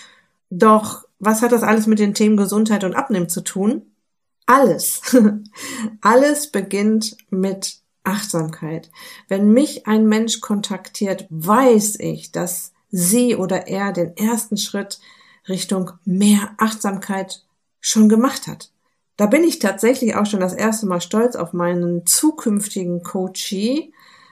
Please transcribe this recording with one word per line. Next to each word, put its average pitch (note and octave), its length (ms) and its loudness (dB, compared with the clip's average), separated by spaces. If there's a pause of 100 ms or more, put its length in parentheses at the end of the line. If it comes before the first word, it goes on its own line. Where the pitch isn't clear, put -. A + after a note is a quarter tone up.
(500)
Doch G#3+ 560 2 (120)
was A3 240 0
hat A#3+ 100 2
das A3+ 100 2
alles A3 240 2
mit A3 120 4
den G3+ 160 0
Themen G#3+ 220 4
Gesundheit G3+ 480 0
und F#3 100 -4
Abnehmen F3+ 340 -2
zu G3+ 140 -6
tun? G#3+ 400 -4 (640)
Alles. B3+ 680 2 (380)
<laughs> A#3 460 -12
Alles C#4 500 2
beginnt G#3 680 -2 (120)
mit F#3+ 500 -4 (240)
Achtsamkeit. D#3+ 880 -6 (380)
Wenn G3+ 240 4
mich C#4 340 2
ein A3 220 4
Mensch A3 320 0
kontaktiert, G3 920 -6
weiß G#3 680 2
ich, D#3+ 320 -8
dass - 400 -8 (180)
sie G#3+ 460 2
oder F#3 320 -4
er G3 240 -4
den E3+ 240 -4
ersten A3 400 -2
Schritt G3+ 440 -8 (480)
Richtung F#3+ 440 -4 (120)
mehr G3+ 540 2
Achtsamkeit G3 840 -4 (360)
schon G#3+ 280 4
gemacht A3+ 380 2
hat. - 240 -16 (460)
Da G#3 100 2
bin D4 180 4
ich - 140 2
tatsächlich A3 560 0
auch G#3 120 0
schon F#3+ 140 -2
das F3+ 140 -2
erste A3 320 -2
Mal F3+ 140 -2
stolz A#3 360 0
auf - 160 -6
meinen F3 540 -2
zukünftigen G3+ 960 -2
Coachee. G3+ 880 -4 (400)